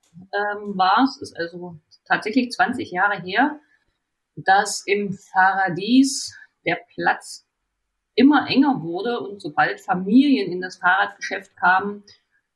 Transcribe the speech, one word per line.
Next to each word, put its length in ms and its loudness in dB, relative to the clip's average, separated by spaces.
ähm, 640 -8
war's, 440 2
ist 140 -14
also 440 -10
tatsächlich 440 -2
zwanzig 400 -4
Jahre 320 -2
her, 360 -2
dass 500 0
im 280 -2
Faradies 1200 0
der 100 0
Platz 540 -6
immer 340 4
enger 360 2
wurde 380 -6
und 200 -14
sobald 400 -2
Familien 680 2
in 100 -6
das 140 -10
Fahrradgeschäft 800 -2
kamen, 480 0